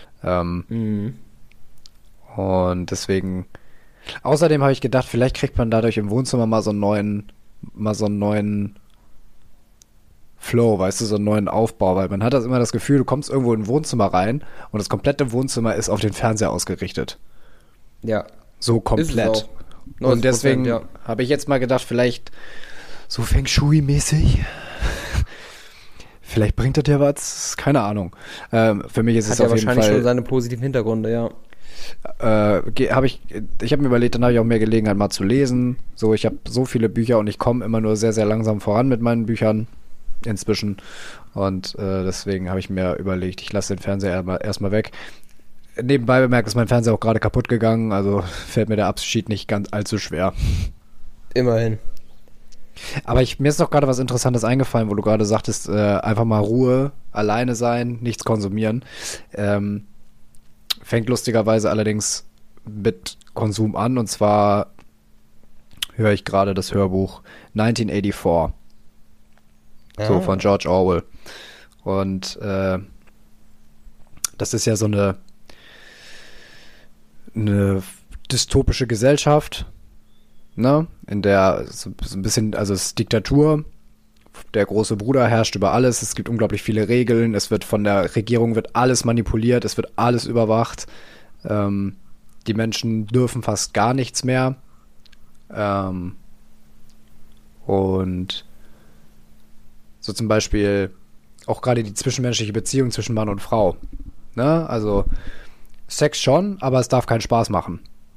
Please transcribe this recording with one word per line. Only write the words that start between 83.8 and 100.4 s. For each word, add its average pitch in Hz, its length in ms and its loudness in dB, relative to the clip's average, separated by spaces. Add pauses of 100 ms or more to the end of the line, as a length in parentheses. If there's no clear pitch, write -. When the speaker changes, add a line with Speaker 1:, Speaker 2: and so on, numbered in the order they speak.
Speaker 1:
der 101 120 2
große 107 300 0
Bruder 120 320 2
herrscht 113 260 2
über 98 180 2
alles, 123 300 2
es 107 120 -6
gibt 104 140 -8
unglaublich 107 340 -2
viele 107 260 0
Regeln, 117 460 2
es - 160 -2
wird 104 140 0
von 104 200 0
der 98 320 2
Regierung 113 380 2
wird - 200 -4
alles 123 300 2
manipuliert, 117 600 2
es 107 120 -6
wird - 200 -4
alles 120 300 2
überwacht, 113 600 0 (580)
ähm, 101 520 -2 (500)
die 113 80 0
Menschen 113 520 -2
dürfen 120 360 0
fast - 320 -2
gar 110 200 4
nichts 131 300 -4
mehr. 131 320 0 (960)
Ähm, 95 640 -2 (1500)
und 95 800 0 (1600)
so - 120 -8
zum 113 160 -4
Beispiel 101 640 2 (560)